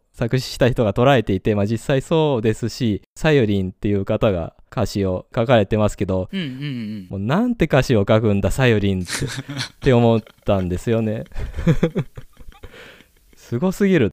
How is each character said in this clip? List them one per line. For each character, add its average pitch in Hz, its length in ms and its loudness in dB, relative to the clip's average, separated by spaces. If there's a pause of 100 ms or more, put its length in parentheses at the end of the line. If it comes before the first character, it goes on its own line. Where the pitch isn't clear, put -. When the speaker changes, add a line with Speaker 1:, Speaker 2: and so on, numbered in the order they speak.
(140)
Speaker 1:
作 123 260 -2
詞 - 120 -8
し - 80 -14
た 123 100 4
人 123 140 0
が 101 100 2
捉 135 240 4
え 110 60 2
て 104 100 -2
い 92 80 -2
て、 107 140 0
ま 101 80 0
あ、 - 20 2
実 110 220 -4
際 135 160 2
そ 156 360 0
う - 40 -4
で 110 100 2
す 110 160 -4
し、 107 320 -2 (140)
さ 156 160 0
ゆ 131 160 4
り 101 160 0
ん 92 60 -4
っ - 40 -12
て - 140 -6
い 101 80 2
う 98 100 -2
方 110 260 2
が 85 240 -4 (160)
歌 107 140 -2
詞 98 200 -2
を 92 200 -4 (100)
書 117 120 0
か 127 100 4
れ 104 80 4
て 107 120 -2
ま 104 120 2
す - 80 -8
け 101 80 -2
ど、 92 260 -4
Speaker 2:
う 196 60 -6
ん - 20 -4
う 175 40 -4
ん - 40 -4
う - 20 -6
ん。 120 600 -8
Speaker 1:
も 98 80 -8
う - 20 -6
な 123 220 -2
ん 247 140 -2
て 165 100 2
歌 139 160 2
詞 123 140 2
を 101 120 4
書 110 140 4
く 104 140 2
ん 98 60 0
だ、 98 100 0
さ 131 160 2
ゆ 107 120 4
り 98 160 0
ん 92 60 -2
っ 87 40 -6
て、 - 80 -10
Speaker 2:
<laughs> - 120 -4
Speaker 1:
っ - 20 -8 (520)
て 131 140 2
思 120 240 4
っ 107 40 0 (240)
た 101 140 2
ん 90 100 -2
で 90 80 -2
す 120 140 -4
よ 113 100 0
ね。 110 220 -4 (1160)
<laughs> - 920 -20
す - 220 -8
ご 180 140 0
す 202 160 0
ぎ 185 100 4
る。 107 160 2